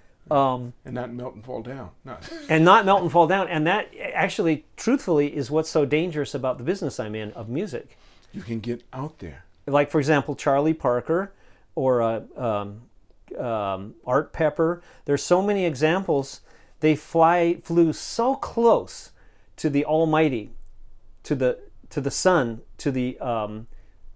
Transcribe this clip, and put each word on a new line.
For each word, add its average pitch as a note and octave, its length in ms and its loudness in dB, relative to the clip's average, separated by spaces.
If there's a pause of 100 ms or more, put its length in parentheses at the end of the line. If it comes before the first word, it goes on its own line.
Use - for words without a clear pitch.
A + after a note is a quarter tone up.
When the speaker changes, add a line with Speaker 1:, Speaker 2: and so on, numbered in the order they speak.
(300)
Speaker 1:
Um, B2+ 440 0 (120)
Speaker 2:
And C3 80 -12
not A#2+ 180 -8
melt B2 220 -12
and G#2+ 100 -18
fall B2 200 -10
down. C3 260 -12 (160)
Not - 240 -16 (100)
<laughs> D4 100 -10
Speaker 1:
and D#3+ 140 4
not G3+ 220 8
melt F#3+ 160 4
and F3 100 -2
fall E3 140 6
down. F#3 220 0
And D#3 180 -2
that F#3+ 240 0 (240)
actually, E3+ 520 0 (100)
truthfully, D3+ 600 0
is C3 140 -4
what's D3+ 200 0
so D#3 140 2
dangerous D3+ 520 -2
about B2+ 240 -4
the A#2+ 40 -12
business D#3+ 360 -4
I'm G#2+ 160 -6
in G#2+ 160 -8
of A2 180 -12
music. C#3+ 480 -8 (340)
Speaker 2:
You - 120 -14
can A2+ 160 -6
get A#2+ 240 -6 (100)
out C3 240 -10
there. D#2 280 -16 (200)
Speaker 1:
Like, C#3+ 240 2
for - 80 0
example, C#3+ 380 2
Charlie D3 400 2
Parker D#3 560 0 (420)
or, B2+ 300 2
uh, A2+ 180 0 (140)
um, G#2 460 -4 (640)
um, G2+ 520 -4 (100)
Art C#3 280 0
Pepper. E3 500 0 (220)
There's C#3+ 180 0
so F3+ 180 4
many G3+ 240 0
examples. D#3 760 0 (400)
They D#3 140 4
fly, E3+ 680 2
flew E3+ 280 4
so B3 440 -2
close - 760 0 (440)
to - 120 -4
the C#3+ 160 2
Almighty, D#3 680 2 (720)
to - 100 -4
the, B2+ 240 0 (320)
to C#3+ 120 -6
the C3 100 -4
Son, B2+ 500 2 (160)
to C#3+ 140 -2
the, B2+ 280 -4
um, A2 460 -4 (500)